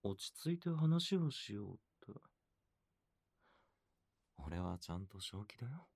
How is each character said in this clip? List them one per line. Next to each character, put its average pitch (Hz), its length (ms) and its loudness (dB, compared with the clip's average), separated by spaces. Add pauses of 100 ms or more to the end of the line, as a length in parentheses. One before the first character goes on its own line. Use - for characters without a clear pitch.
落 98 120 0
ち - 160 -8
着 - 200 0
い 170 60 2
て 175 120 -2
話 165 460 6
を 160 140 4
し - 240 -6
よ 104 100 -4
う 92 100 -6
っ - 20 -12 (380)
て。 - 60 -12 (2250)
俺 80 140 -2
は 90 200 0
ち - 120 -10
ゃ 85 60 -2
ん 95 100 -4
と 95 140 -14
正 98 240 -6
気 - 120 -16
だ 120 140 -8
よ。 160 260 -10